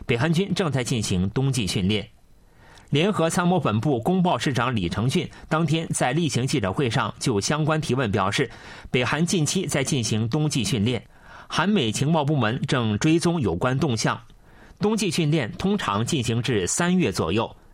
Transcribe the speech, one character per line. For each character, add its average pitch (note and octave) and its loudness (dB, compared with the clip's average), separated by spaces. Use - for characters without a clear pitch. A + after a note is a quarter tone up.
北 A#2+ 2
韩 D#3 0
军 F#3+ 0
正 E3 0
在 C3 0
进 A#2 -2
行 F#2+ 0
冬 C3+ 0
季 A2+ -2
训 F#2 -2
练。 G2+ 0
联 E3 2
合 E3 0
参 F3 0
谋 F3+ 4
本 A2+ 0
部 B2 0
公 F3+ 2
报 E3 2
室 C3+ -2
长 B2 0
李 F2+ 0
承 G#2+ 0
训 D#3 0
当 D#3+ 2
天 D#3+ 0
在 - 0
例 E3+ 0
行 B2+ -2
记 C#3 0
者 F#2+ 0
会 C3 0
上 A2 -2
就 A2 0
相 D3+ 0
关 D#3 2
提 C3 -2
问 B2 0
表 G2 2
示， B2+ -2
北 B2 0
韩 D3 0
近 E3+ 2
期 F#3 -2
在 C#3 -2
进 C3 0
行 A2 0
冬 D3+ 0
季 C3 0
训 G#2+ 0
练， A#2+ 0
韩 E3 0
美 D3 2
情 C3+ -2
报 D#3+ 2
部 D#3 2
门 A#2+ 0
正 A2 0
追 D#3+ 4
踪 E3+ 0
有 G2 0
关 B2+ 0
动 C#3 0
向。 A2 -2
冬 G#3+ 2
季 G3 0
训 D#3 0
练 B2+ 0
通 G3+ 0
常 G#2 -2
进 A#2+ 0
行 A#2 0
至 G#2 0
三 F3+ 2
月 B2+ 2
左 E2+ 0
右， G#2+ 0